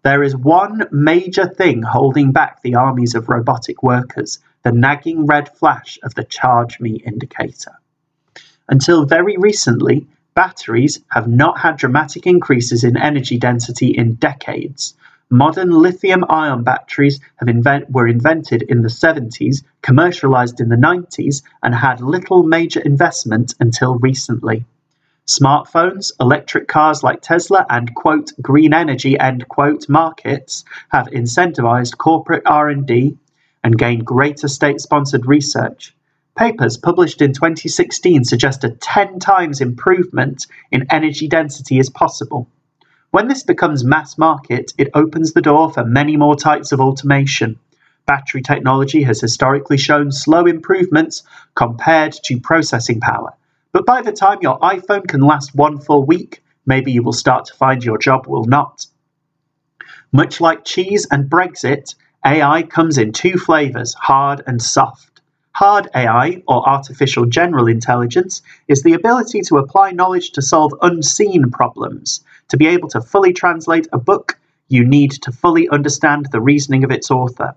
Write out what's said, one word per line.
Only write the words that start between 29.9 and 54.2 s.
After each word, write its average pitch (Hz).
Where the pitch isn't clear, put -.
have -
incentivized 120
corporate 160
R 151
and 139
D 131
and 113
gained 117
greater 143
state-sponsored 139
research. -
Papers 226
published 170
in 139
twenty 160
sixteen 175
suggest 135
a 120
ten 196
times 170
improvement 135
in 139
energy 156
density 147
is 135
possible. -
When 214
this 269
becomes 156
mass 151
market, 143
it 139
opens 156
the 165
door 156
for 123
many 143
more 147
types 147
of 135
automation. 135
Battery 139
technology 139
has 113
historically 139
shown 147
slow 160
improvements 165
compared 143
to 123
processing 123
power. -
But 190
by 247
the 233
time 196